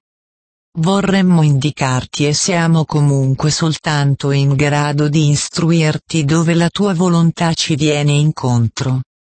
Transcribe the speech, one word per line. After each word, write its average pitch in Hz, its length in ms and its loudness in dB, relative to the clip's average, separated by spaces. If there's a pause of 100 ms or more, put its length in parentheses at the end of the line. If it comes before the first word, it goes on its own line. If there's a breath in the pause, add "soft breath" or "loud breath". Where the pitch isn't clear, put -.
(760)
Vorremmo 190 640 2
indicarti 139 840 0
e 151 60 0
siamo 165 520 0
comunque 139 640 0
soltanto 143 840 -2
in 139 240 0
grado 147 540 0
di 147 200 2
istruirti 156 960 -2
dove 165 280 2
la 170 160 2
tua 196 240 -2
volontà 170 600 0
ci - 220 -2
viene 147 360 0
incontro. 127 880 0 (200)